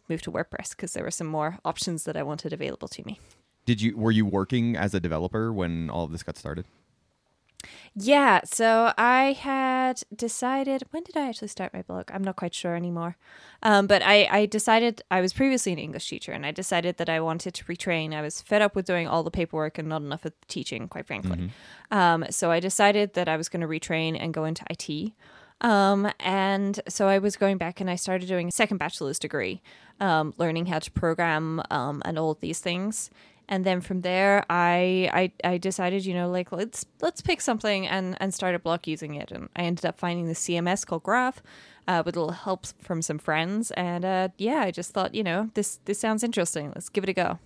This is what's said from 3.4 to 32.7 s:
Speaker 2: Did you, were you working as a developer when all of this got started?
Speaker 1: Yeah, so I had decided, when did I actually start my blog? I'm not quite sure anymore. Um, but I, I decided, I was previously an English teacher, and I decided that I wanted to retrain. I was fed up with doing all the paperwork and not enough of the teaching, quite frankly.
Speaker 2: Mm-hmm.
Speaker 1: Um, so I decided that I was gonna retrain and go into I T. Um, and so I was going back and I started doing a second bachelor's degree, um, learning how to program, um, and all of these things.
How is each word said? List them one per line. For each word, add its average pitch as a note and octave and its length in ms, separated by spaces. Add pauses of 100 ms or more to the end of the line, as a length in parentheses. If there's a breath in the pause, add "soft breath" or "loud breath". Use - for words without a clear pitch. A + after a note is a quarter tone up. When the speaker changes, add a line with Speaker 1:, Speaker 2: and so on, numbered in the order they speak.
Speaker 2:
Did A#2 160
you, G#2+ 160
were A2+ 140
you A2 160
working A#2 480
as G2 180
a G2 60
developer F2+ 540
when E2+ 360
all E2+ 140
of D2+ 80
this E2+ 140
got D#2 120
started? D#2+ 280 (1300 loud breath)
Speaker 1:
Yeah, A#3 500
so A3+ 540
I B3+ 400
had C4 640 (100)
decided, C4 800
when E4 140
did F4+ 120
I C#4+ 120
actually A3 180
start - 260
my F#3 100
blog? F3+ 300
I'm F#3+ 120
not F#3+ 100
quite - 220
sure F3 180
anymore. E3+ 420 (460 loud breath)
Um, G3+ 240
but G3 160
I, G#3 300
I G#3 140
decided, A3 560 (100)
I F#3 80
was F#3 120
previously C4 400
an D#3+ 60
English - 300
teacher, - 240
and C#3+ 120
I D3 60
decided F3 460
that E3+ 120
I D#3+ 120
wanted E3 340
to - 120
retrain. E3 460
I D3+ 80
was D3+ 200
fed G#3 220
up G#3 120
with F#3+ 100
doing F3 220
all D#3+ 160
the E3 80
paperwork D#3+ 480
and D#3 100
not D#3 140
enough D3 220
of D#3 80
the - 160
teaching, - 400
quite - 180
frankly. F#2+ 300 (560 loud breath)
Speaker 2:
Mm-hmm. G#3+ 40
Speaker 1:
Um, E3+ 340
so E3+ 200
I E3+ 80
decided G3+ 560
that F3 140
I D#3+ 80
was D#3 120
gonna E3+ 200
retrain D#3+ 520
and D#3+ 140
go D#3+ 100
into D#3+ 240
I E3+ 60
T. E3 400 (460 loud breath)
Um, G3+ 580
and G3 720
so G3 180
I G3 120
was G3 180
going G3 220
back F3 220
and F#3 80
I F3+ 60
started F3+ 320
doing F3+ 220
a - 20
second G#3 280
bachelor's D3+ 420
degree, C3+ 420 (380 loud breath)
um, D#3 360
learning E3 300
how E3 140
to - 100
program, D#3+ 800
um, C#3+ 340
and D#3+ 140
all D#3+ 140
of - 80
these - 180
things. F#3+ 500 (400 soft breath)